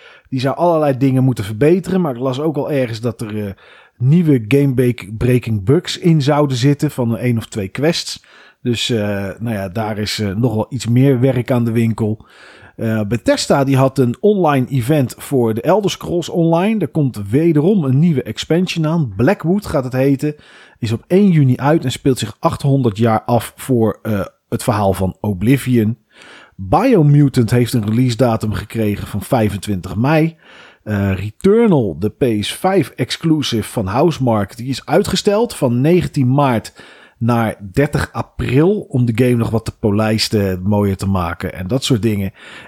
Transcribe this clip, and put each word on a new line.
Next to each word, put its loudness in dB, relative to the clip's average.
Die -4
zou -2
allerlei 0
dingen 2
moeten 0
verbeteren, 2
maar -2
ik -10
las -2
ook -2
al -4
ergens -2
dat -4
er, -6
eh, -8
nieuwe 4
game-breaking 0
bugs 0
in 2
zouden 0
zitten 0
van -2
een 0
of -6
twee -6
quests. -4
Dus, -2
eh, 0
nou -6
ja, -6
daar -6
is, -6
eh, -2
nog 0
wel -2
iets -8
meer 4
werk 0
aan 0
de -2
winkel. -2
Eh, -2
Bethesda 0
die 2
had 2
een 2
online 2
event 0
voor 0
de -4
Elder 2
Scrolls -6
Online. 2
Er -2
komt -4
wederom 2
een 2
nieuwe 2
expansion -2
aan. -2
Blackwood 0
gaat -2
het -8
heten. 0
Is -4
op -4
één 4
juni 4
uit 2
en -4
speelt 0
zich -8
achthonderd 0
jaar 2
af -2
voor, 0
eh, -4
het -4
verhaal 0
van -2
Oblivion. 0
Biomutant 4
heeft 0
een 0
release 0
datum 0
gekregen -4
van -8
vijfentwintig -2
mei. 0
Eh, -2
Returnal, 2
de -2
P 0
S -6
vijf 0
exclusive -2
van -4
Housemarque, 0
die -12
is -6
uitgesteld 0
van 0
negentien 2
maart 0
naar 0
dertig 0
april 0
om 0
de 0
game 2
nog 0
wat -2
te -10
polijsten, 0
mooier 0
te -4
maken -4
en -10
dat -2
soort 0
dingen. -2